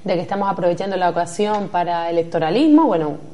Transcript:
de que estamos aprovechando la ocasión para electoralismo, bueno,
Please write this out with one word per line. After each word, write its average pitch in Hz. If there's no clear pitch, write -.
de 214
que 170
estamos 196
aprovechando 185
la 180
ocasión 202
para 170
electoralismo, 170
bueno, 160